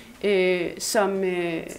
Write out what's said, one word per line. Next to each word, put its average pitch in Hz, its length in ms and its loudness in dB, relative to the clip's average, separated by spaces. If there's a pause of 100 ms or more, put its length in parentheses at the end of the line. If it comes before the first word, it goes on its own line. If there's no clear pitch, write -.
(240)
øh, 185 540 2
som, 196 460 0
øh, 175 420 -2 (120)